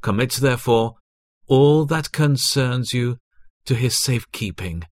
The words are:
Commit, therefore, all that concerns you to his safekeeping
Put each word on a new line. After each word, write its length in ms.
Commit, 320
therefore, 600
all 400
that 260
concerns 800
you 260
to 100
his 240
safekeeping 960